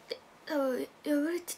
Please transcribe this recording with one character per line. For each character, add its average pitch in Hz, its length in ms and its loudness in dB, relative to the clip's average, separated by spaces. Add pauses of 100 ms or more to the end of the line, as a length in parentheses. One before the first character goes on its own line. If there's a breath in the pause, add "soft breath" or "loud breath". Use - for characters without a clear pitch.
て、 - 100 -8 (280)
多 311 120 0
分 269 280 0 (180)
破 294 260 2
れ 349 100 -2
て - 120 -10
っ - 60 -8